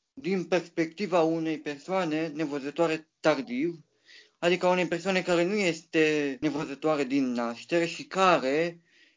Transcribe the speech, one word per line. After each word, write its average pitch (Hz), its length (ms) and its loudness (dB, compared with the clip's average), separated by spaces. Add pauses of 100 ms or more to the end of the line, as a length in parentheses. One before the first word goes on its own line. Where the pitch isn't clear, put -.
(120)
din 180 320 -2
perspectiva 170 800 0
unei 160 360 0
persoane 160 720 -4
nevăzătoare 147 800 -2 (120)
tardiv, 143 580 0 (600)
adică 180 280 0
a 180 40 4
unei 180 160 2
persoane 175 360 -2
care 175 220 2
nu 185 100 0
este 156 880 0
nevăzătoare 143 640 -2
din 135 200 0
naștere 120 600 -2
și 165 180 -10
care 170 760 2 (360)